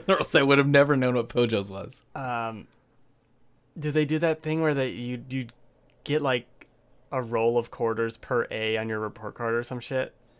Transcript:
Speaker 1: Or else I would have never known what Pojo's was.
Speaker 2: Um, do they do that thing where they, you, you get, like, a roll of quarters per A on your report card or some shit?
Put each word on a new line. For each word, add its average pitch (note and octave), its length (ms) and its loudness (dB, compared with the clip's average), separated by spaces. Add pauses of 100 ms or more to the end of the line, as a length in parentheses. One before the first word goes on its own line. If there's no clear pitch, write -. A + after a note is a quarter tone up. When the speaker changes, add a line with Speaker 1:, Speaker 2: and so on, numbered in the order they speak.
Speaker 1:
Or F#3+ 80 4
else - 180 -2
I D3 80 8
would C#3 160 6
have C#3 80 6
never C#3+ 300 6
known B2+ 180 2
what A#2 140 0
Pojo's A2+ 420 0
was. G2 320 -12 (140)
Speaker 2:
Um, A#2 500 -8 (1120)
do D3+ 140 -4
they D3+ 140 2
do D3+ 120 0
that D#3+ 240 0
thing D#3 180 -2
where D3+ 140 2
they, C3 140 0
you, A#2+ 420 -8
you C3 160 -6 (560)
get, D3 180 -2
like, B2+ 460 -4 (460)
a C3 100 -2
roll A#2 360 2
of A#2 120 -4
quarters A2+ 460 -2
per A#2+ 340 -2
A A2 260 -2
on A2 120 -2
your A2 100 -4
report G#2+ 380 -8
card A#2 180 -2
or A#2+ 80 0
some B2 160 -8
shit? C3 340 -4 (280)